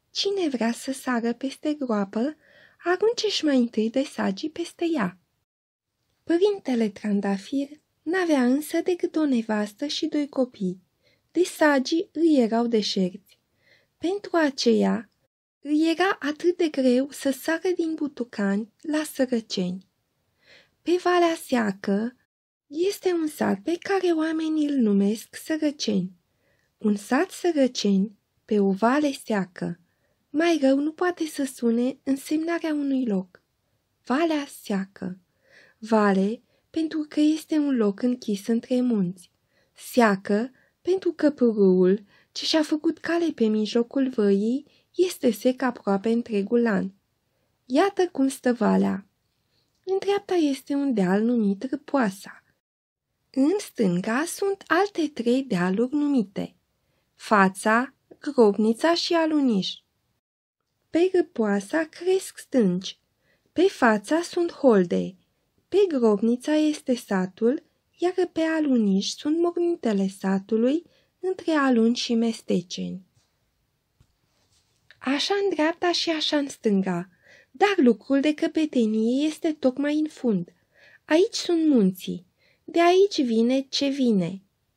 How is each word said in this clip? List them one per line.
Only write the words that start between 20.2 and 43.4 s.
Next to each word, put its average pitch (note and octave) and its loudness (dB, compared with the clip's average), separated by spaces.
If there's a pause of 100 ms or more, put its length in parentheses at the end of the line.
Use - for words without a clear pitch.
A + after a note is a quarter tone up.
Pe E4+ 0
Valea F4 2
Seacă G#3+ -2 (500)
este F#4 -2
un E4 0
sat G#3 -2
pe E4 -4
care F#4+ -2
oamenii D#4+ 0
îl C#4+ -2
numesc G#3 0
Sărăceni. C#4+ -2 (640)
Un G#3 0
sat C#4+ -2
Sărăceni B3 0 (280)
pe G#3 0
o G3 2
vale C4 0 (120)
seacă. F3+ -6 (500)
Mai E4 2
rău C4+ 4
nu D4+ -2
poate F4 -2
să C#4+ -6
sune A#3+ -2
însemnarea D#4+ -4
unui C#4 -2
loc. F#3+ -4 (640)
Valea D4+ 0 (160)
seacă. F#3+ -6 (600)
Vale, G#3 0 (280)
pentru D#4 -4
că - -2
este D#4 0
un C#4+ 0
loc G#3 0
închis B3 -2
între A#3 0
munți. G#3 -2 (420)
Seacă, G#3+ 0 (300)
pentru F4+ -2
că D4+ 2
pârâul G3+ 4 (280)
ce - -10
și-a D#4 2
făcut D#4 -2
cale E4+ -2
pe A3+ 0